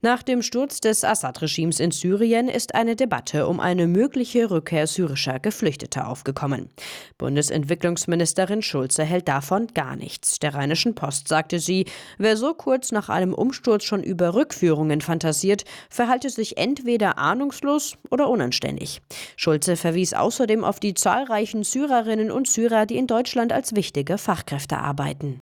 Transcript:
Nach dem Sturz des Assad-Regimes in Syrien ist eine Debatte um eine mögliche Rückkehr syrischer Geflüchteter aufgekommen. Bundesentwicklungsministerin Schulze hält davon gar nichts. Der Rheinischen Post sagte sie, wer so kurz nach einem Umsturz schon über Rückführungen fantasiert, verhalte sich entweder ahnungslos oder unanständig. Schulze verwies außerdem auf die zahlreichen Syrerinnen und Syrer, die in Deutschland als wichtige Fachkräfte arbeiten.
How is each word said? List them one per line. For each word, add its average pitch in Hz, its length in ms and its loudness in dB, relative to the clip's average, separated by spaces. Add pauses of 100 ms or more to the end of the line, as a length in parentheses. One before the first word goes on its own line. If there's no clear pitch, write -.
Nach 240 220 2
dem 247 200 0
Sturz 262 380 -2
des 220 220 2
Assad-Regimes 165 760 0
in 170 100 2
Syrien 226 580 2
ist - 260 -4
eine 226 200 2
Debatte 208 520 0
um 180 120 0
eine 180 280 2
mögliche 233 640 2
Rückkehr 160 360 2
syrischer 139 540 -2
Geflüchteter 143 680 -2
aufgekommen. 135 600 -4 (480)
Bundesentwicklungsministerin 170 1400 0
Schulze 139 420 -2
hält 175 260 0
davon 170 400 0
gar 135 280 -4
nichts. - 440 -6
Der 147 120 -2
Rheinischen 143 420 0
Post - 340 -6
sagte 160 300 0
sie, 185 280 0 (320)
wer 214 180 4
so 262 160 0
kurz 262 400 -2
nach 208 160 -2
einem 185 240 2
Umsturz 233 520 0
schon 202 180 -2
über 175 320 0
Rückführungen 156 680 2
fantasiert, 170 640 0 (240)
verhalte 247 400 0
sich 220 300 -4
entweder 240 580 2
ahnungslos 277 800 0 (140)
oder 277 180 2
unanständig. - 720 -2 (380)
Schulze 160 380 2
verwies 170 360 0
außerdem 220 520 2
auf - 160 0
die 208 120 0
zahlreichen 214 720 0
Syrerinnen 226 680 0
und 269 160 0
Syrer, 226 380 4
die 226 140 -2
in 254 80 0
Deutschland 233 480 0
als - 200 -2
wichtige 170 440 0
Fachkräfte 147 580 -2
arbeiten. 143 640 -4